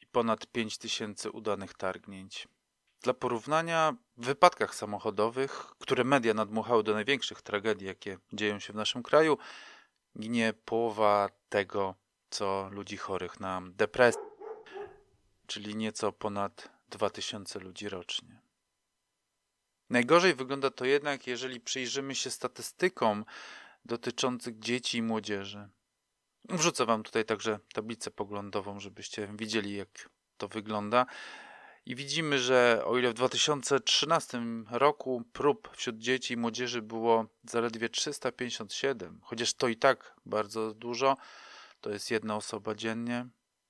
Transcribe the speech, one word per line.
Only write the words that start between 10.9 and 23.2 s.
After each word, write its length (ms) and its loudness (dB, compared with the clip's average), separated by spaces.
tego, 460 0
co 420 -2
ludzi 260 -10
chorych 420 -6
na 260 -4
depresję, 560 4
czyli 280 -8
nieco 360 -2
ponad 580 -4
dwa 200 0
tysiące 500 -8
ludzi 300 -10
rocznie. 520 -8
Najgorzej 440 6
wygląda 360 -2
to 160 -4
jednak, 420 0
jeżeli 320 -6
przyjrzymy 560 -4
się 160 -4
statystykom 920 -2